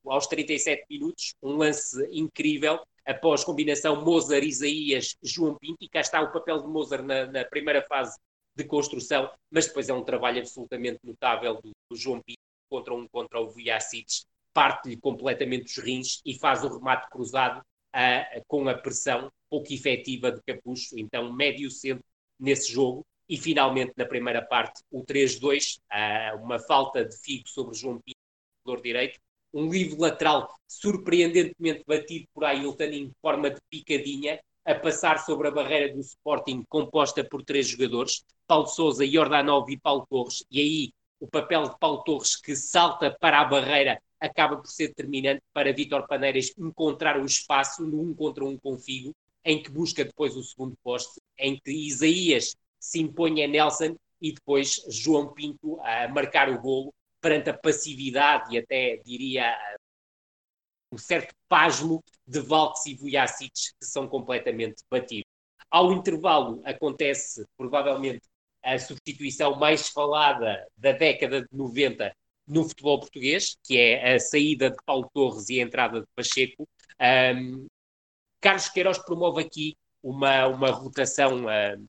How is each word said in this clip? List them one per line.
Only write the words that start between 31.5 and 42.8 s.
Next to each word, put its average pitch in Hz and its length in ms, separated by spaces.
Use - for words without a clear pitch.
batido 151 460
por 147 120
Ailton 139 400
em 143 260
forma 143 280
de 139 80
picadinha, 143 680
a 156 100
passar 156 440
sobre 147 300
a - 20
barreira 143 420
do 135 80
Sporting 135 680
composta 147 560
por 135 180
três 143 240
jogadores: 120 560
Paulo 156 200
Sousa, 143 400
Jordanov 143 640
e 139 100
Paulo 143 280
Torres, 127 420
e 139 100
aí 147 320
o - 80
papel 151 420
de - 100
Paulo 151 260
Torres - 320
que - 180
salta 170 640